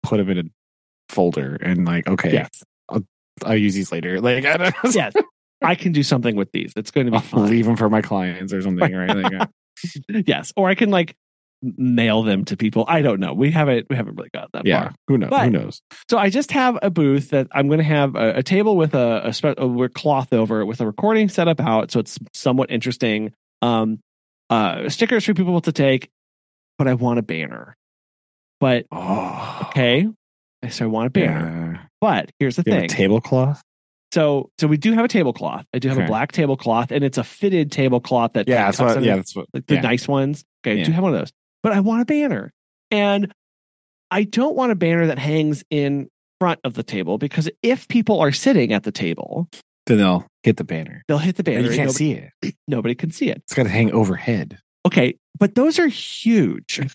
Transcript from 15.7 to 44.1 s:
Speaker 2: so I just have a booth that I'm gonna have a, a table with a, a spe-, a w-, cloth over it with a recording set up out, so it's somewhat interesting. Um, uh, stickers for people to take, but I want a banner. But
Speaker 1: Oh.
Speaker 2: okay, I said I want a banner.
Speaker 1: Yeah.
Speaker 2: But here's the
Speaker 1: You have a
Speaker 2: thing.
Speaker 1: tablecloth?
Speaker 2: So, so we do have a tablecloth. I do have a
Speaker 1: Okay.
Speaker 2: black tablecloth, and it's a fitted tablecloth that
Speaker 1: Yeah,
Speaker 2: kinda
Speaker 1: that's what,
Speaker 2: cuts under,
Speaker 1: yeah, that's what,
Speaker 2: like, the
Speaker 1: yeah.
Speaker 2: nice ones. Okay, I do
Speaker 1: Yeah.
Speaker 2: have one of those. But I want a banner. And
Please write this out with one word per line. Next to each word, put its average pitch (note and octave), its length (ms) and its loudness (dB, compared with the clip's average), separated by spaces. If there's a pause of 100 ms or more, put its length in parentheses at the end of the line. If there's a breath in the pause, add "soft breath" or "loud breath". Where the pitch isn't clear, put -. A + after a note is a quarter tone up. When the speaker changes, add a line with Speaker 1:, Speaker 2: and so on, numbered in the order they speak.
Speaker 2:
so A#3 80 4
I G3 120 4
just C4 220 -2
have B3+ 300 2
a G3+ 80 2
booth C#3+ 420 2
that C3+ 200 0
I'm C#3 180 2
gonna D#3 140 4
have D3 320 2
a, A2+ 220 2
a C3 60 0
table G3+ 340 2
with D#3 160 2
a, A#2 340 2
a A2+ 60 -4
spe-, - 120 -4
a C#3 100 2
w-, B2+ 340 0
cloth C3+ 440 0
over A2 280 2
it G2 40 -2
with A2+ 160 -6
a A2+ 40 0
recording G#3 440 2
set E3+ 180 0
up D#3+ 120 2
out, A2+ 320 0
so A#2+ 80 2
it's - 180 -6 (160)
somewhat C3 380 0
interesting. A2 640 -2 (280)
Um, A2 380 0 (520)
uh, G#2+ 380 0
stickers A3+ 360 0
for G#3+ 80 0
people F3 280 2
to D#3+ 100 -2
take, C3 380 0 (680)
but C3+ 100 0
I B2+ 60 2
want A#2+ 260 0
a A2 40 -4
banner. C#2+ 520 -10 (840)
But B2+ 320 0
Speaker 1:
Oh. A#2 680 -6 (100)
Speaker 2:
okay, C3+ 380 2 (560)
I A#2+ 60 -8
said - 160 -4
I - 20 -2
want A2+ 200 -2
a - 20 -2
banner. D#3+ 300 0 (420)
Speaker 1:
Yeah. - 60 -20 (140)
Speaker 2:
But D#3+ 280 0 (100)
here's C3 180 0
the F3 80 -2
Speaker 1:
You - 80 2
have A2 100 2
a E2 40 -4
Speaker 2:
thing. - 20 -6
Speaker 1:
tablecloth? B2 720 0 (520)
Speaker 2:
So, D3 360 0 (100)
so D#3+ 80 2
we D3+ 100 4
do G#3+ 160 2
have A3+ 100 4
a B3 40 2
tablecloth. C3+ 640 -2
I B2 60 -4
do C3 100 -2
have C3 80 0
a A2+ 40 0
Speaker 1:
Okay. E2 60 0
Speaker 2:
black A2+ 240 -2
tablecloth, B2+ 600 0
and C#3+ 120 0
it's C3+ 140 -2
a A#2+ 60 -2
fitted F3 480 0
tablecloth B2 600 0
that G#2 140 0
Speaker 1:
Yeah, B2+ 100 2
Speaker 2:
kinda G#2 100 2
Speaker 1:
that's G2+ 120 0
what, C3 80 4
Speaker 2:
cuts A#2 100 4
under, B2+ 120 2
Speaker 1:
yeah, G2 60 4
that's - 200 -6
what, F2 180 -10
Speaker 2:
like, C3 140 -8
the D3 80 4
Speaker 1:
yeah. - 60 0
Speaker 2:
nice B2 260 -2
ones. C#3 380 -2 (200)
Okay, A2 80 0
I G2+ 100 0
do D#3+ 80 0
Speaker 1:
Yeah. D#3+ 40 2
Speaker 2:
have F3+ 80 0
one F3 100 2
of F#2 60 0
those. - 120 -8 (320)
But A3 100 2
I G3 60 4
want A3+ 240 0
a - 20 0
banner. D4 460 -2 (400)
And G3+ 420 0 (800)